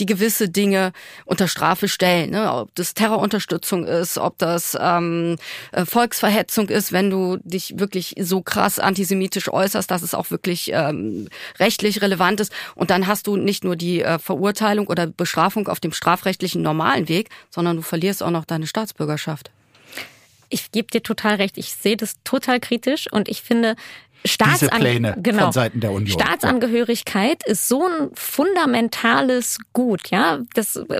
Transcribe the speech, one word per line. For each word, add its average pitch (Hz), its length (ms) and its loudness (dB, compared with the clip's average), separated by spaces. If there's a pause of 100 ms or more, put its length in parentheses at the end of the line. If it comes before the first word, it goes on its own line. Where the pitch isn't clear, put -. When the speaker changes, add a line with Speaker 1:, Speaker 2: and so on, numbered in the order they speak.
Speaker 1:
die 202 40 0
gewisse 202 440 2
Dinge 190 420 2 (320)
unter 180 240 0
Strafe 180 400 0
stellen, 175 440 2
ne? 190 220 0
Ob 120 220 -6
das - 200 -4
Terrorunterstützung 202 920 0
ist, 170 320 -2
ob - 220 -2
das, 170 380 -2
ähm, 170 600 0 (340)
äh, 180 140 0
Volksverhetzung 214 840 2
ist, 208 240 0
wenn 190 180 2
du 185 360 0
dich 180 340 -6
wirklich 190 400 -4
so 185 220 0
krass 208 320 0
antisemitisch 190 800 0
äußerst, 196 380 0
dass 180 100 0
es 175 140 -4
auch - 160 -4
wirklich, 170 420 -4
ähm, 110 540 -2 (320)
rechtlich 208 420 2
relevant 190 380 2
ist. 208 120 -2 (220)
Und - 160 -2
dann 185 160 4
hast 202 220 -2
du 202 100 0
nicht 196 260 0
nur 180 120 0
die, 170 260 0
äh, 165 160 0
Verurteilung 202 680 0
oder 170 180 0
Bestrafung 175 640 0
auf - 120 -4
dem 165 140 -4
strafrechtlichen 180 720 0
normalen 160 440 0
Weg, 175 220 0 (220)
sondern 170 240 0
du 160 80 -6
verlierst 180 400 -2
auch 170 80 0
noch 160 140 -2
deine 156 200 -4
Staatsbürgerschaft. 151 840 -4 (1000)
Speaker 2:
Ich - 220 -6
geb 220 180 -2
dir 226 140 -2
total 214 320 0
recht. 196 240 -2
Ich - 160 -10
sehe 214 220 0
das - 260 -6
total 254 360 0
kritisch 254 540 -2
und 208 160 0
ich - 140 -8
finde, 233 320 2 (480)
Speaker 3:
Diese - 100 0
Speaker 2:
Staatsan-, 233 460 4
Speaker 3:
Pläne 120 420 2
Speaker 2:
genau. 202 220 4
Speaker 3:
von - 80 4
Seiten 120 280 2
der 107 120 0
Union. 101 280 0
Speaker 2:
Staatsangehörigkeit 233 1300 2
ist - 220 0
so 285 180 4
ein 330 300 0
fundamentales 254 1400 2 (120)
Gut, 240 380 0
ja. 285 300 2 (160)
Das - 260 -2 (180)